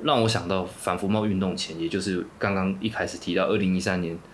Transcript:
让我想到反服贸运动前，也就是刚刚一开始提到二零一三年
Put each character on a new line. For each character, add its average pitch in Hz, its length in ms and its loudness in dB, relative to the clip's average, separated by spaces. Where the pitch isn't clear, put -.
让 139 180 4
我 113 60 6
想 101 180 0
到 92 180 0
反 - 320 -4
服 98 120 -2
贸 107 180 2
运 95 140 2
动 92 160 0
前， 82 240 -6
也 82 80 0
就 95 120 0
是 90 240 -2
刚 101 160 2
刚 95 260 0
一 110 80 0
开 95 180 -2
始 82 120 -8
提 87 160 -2
到 92 120 2
二 107 100 2
零 95 200 2
一 92 40 0
三 90 200 0
年 82 160 -4